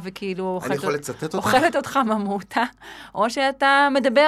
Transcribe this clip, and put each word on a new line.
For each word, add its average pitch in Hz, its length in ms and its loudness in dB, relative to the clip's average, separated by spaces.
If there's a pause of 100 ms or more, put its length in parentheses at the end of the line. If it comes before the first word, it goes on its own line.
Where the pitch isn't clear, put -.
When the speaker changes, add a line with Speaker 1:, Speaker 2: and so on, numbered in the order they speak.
Speaker 1:
וכאילו 190 400 -8
Speaker 2:
אני 185 120 -2
Speaker 1:
אוכלת 185 220 -4
Speaker 2:
יכול 190 140 -2
Speaker 1:
אות-, 147 80 -2
Speaker 2:
לצטט 131 240 -10
אותך? 156 120 -6
Speaker 1:
אוכלת 254 400 2
אותך 277 320 -2
ממותה, 202 560 -2 (520)
או 220 140 0
שאתה 277 640 2
מדבר 269 340 4